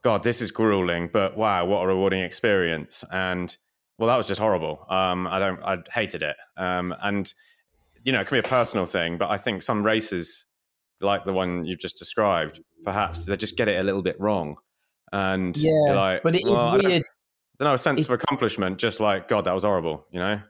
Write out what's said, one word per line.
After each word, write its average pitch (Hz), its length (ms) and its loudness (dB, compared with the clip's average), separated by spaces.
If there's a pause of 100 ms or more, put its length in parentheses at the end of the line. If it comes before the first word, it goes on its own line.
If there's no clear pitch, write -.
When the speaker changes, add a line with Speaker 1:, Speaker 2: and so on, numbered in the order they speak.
Speaker 1:
"God, 107 220 2
this 120 180 0
is 101 80 -4
grueling, 90 600 2
but 98 240 0
wow, 101 280 2
what 92 180 2
a 92 40 0
rewarding 95 360 2
experience." 87 880 0
And, 90 440 -4 (420)
"Well, 113 100 2
that 123 80 4
was 113 100 0
just 98 140 -4
horrible. 82 480 0
Um, 92 380 0
I 92 120 -2
don't, 95 240 -2
I 95 160 -2 (140)
hated 90 300 -4
it." 73 140 -4 (200)
Um, 90 460 -2
and, 101 300 -4 (720)
you 131 80 0
know, 117 80 2
it 98 60 -2
can - 80 -2
be 123 60 6
a - 80 -4
personal 113 380 2
thing, 85 300 -2
but 87 140 -2
I 101 80 0
think 98 240 -4
some 107 240 0
races, 110 580 -2 (560)
like 98 240 0
the 95 80 -2
one 90 320 0
you've 85 140 -6
just - 200 -8
described, 87 600 0 (240)
perhaps 87 420 -4
they 95 100 -2
just 104 200 -6
get 113 120 2
it 95 100 0
a 95 60 0
little 98 180 0
bit 87 180 -4
wrong. 92 360 -2 (560)
And 95 440 0
Speaker 2:
Yeah, 151 140 2 (160)
Speaker 1:
you're 139 80 4
like, 95 300 2
Speaker 2:
but 165 100 2
it 180 80 2
is - 80 0
Speaker 1:
"Well, 120 140 4
I 120 140 2
don't, - 60 4
Speaker 2:
weird. 175 180 4 (580)
Speaker 1:
I 139 40 -2
don't 147 60 4
have 135 60 4
a - 20 0
sense 143 220 2
Speaker 2:
It 147 80 0
Speaker 1:
of 120 120 2
accomplishment, 101 580 -2
just 110 200 -2
like, 101 300 2
'God, 104 160 2
that 92 100 2
was 92 100 -2
horrible,' 82 460 0
you 90 80 -8
know?" 101 320 0